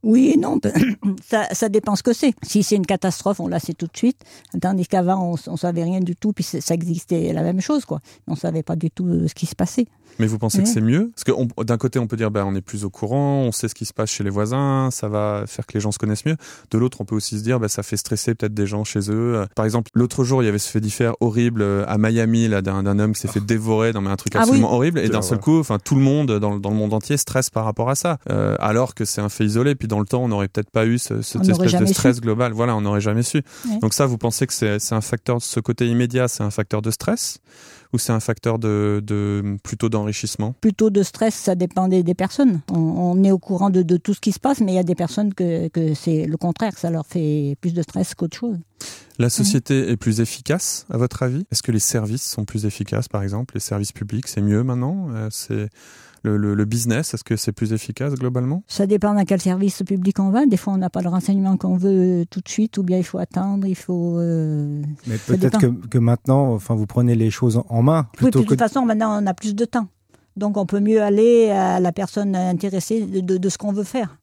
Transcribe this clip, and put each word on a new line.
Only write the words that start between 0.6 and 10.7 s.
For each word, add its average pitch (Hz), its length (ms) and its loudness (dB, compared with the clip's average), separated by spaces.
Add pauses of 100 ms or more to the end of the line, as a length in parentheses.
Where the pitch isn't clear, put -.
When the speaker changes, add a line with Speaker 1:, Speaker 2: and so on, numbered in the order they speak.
Speaker 1:
<coughs> 202 640 0
ça, 214 220 0
ça 220 160 -2
dépend 202 300 0
ce - 60 -4
que 240 100 2
c'est. 262 200 2 (100)
Si 208 200 2
c'est 208 140 2
une 185 80 2
catastrophe, 190 560 -2
on 170 80 -4
la 175 100 0
sait 170 140 -8
tout 165 140 -8
de - 100 -12
suite. - 260 0 (380)
Tandis 180 260 0
qu'avant, 180 460 2
on, 165 180 -8
on 175 60 -6
savait 170 260 -2
rien 185 160 -2
du 175 160 -2
tout, 214 160 -2
puis 185 140 -4
c'est, 143 160 -6
ça - 140 -2
existait 170 580 -2
la 160 100 0
même 180 160 0
chose, 294 240 0
quoi. 151 160 -6 (260)
On 165 120 -4
savait 160 260 -4
pas 165 140 -4
du 160 120 -2
tout, 180 160 -6
euh, 165 220 0
ce 151 80 -4
qui - 100 -6
se - 100 -8
passait. 220 320 -2 (300)
Speaker 2:
Mais 113 80 2
vous 110 140 0
pensez 110 180 0
que 190 100 4
Speaker 1:
Ouais. 240 60 0